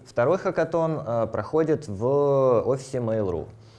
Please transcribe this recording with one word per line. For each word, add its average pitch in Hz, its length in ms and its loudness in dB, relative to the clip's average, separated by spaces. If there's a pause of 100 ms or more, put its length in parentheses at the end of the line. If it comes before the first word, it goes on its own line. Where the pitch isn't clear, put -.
второй 147 320 0
хакатон, 165 680 -2
э, 117 220 -2
проходит 151 600 -2
в 131 760 2
офисе 131 340 -2
Mail.ru. 107 480 -2 (320)